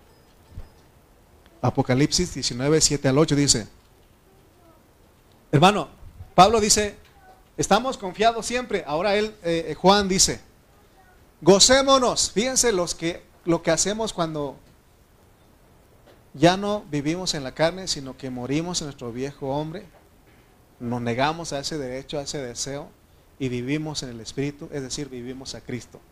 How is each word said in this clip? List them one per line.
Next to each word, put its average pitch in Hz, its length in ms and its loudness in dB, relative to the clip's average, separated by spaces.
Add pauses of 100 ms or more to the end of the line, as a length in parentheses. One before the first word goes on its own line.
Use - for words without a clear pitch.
(1600)
Apocalipsis 135 720 2
diecinueve, 139 480 0
siete 143 260 2
al 131 100 4
ocho 151 180 4
dice, 127 320 2 (1800)
hermano, 170 380 4 (460)
Pablo 214 240 8
dice, 208 360 2 (640)
"Estamos 233 400 2
confiados 202 480 0
siempre". 240 420 -4
Ahora 180 280 0
él, 214 280 -2
eh, 165 260 -2
eh, 151 60 -6
Juan 196 320 6
dice, 175 320 2 (1000)
"Gocémonos". 247 880 6
Fíjense 247 400 0
los 175 240 0
que, 165 280 -6 (220)
lo 170 160 0
que 170 100 0
hacemos 202 420 -2
cuando 151 440 -6 (1800)
ya 165 220 4
no 202 340 -4
vivimos 156 440 -2
en 143 100 -8
la 127 100 -10
carne, 175 340 0
sino 135 280 -8
que 135 140 -12
morimos 139 520 -4
en 160 60 -8
nuestro 127 240 -12
viejo 135 380 -8
hombre, 156 360 -6 (960)
nos 120 220 -6
negamos 143 500 -2
a 143 80 -4
ese 156 180 -8
derecho, 135 420 -10
a - 20 -6
ese 143 160 -10
deseo, 139 500 -10 (520)
y 135 100 -4
vivimos 143 540 -4
en 131 60 -10
el 117 120 -12
Espíritu, 147 500 -8
es 147 100 -6
decir, 131 280 -10
vivimos 127 460 -12
a 113 60 -16
Cristo. - 380 -12 (120)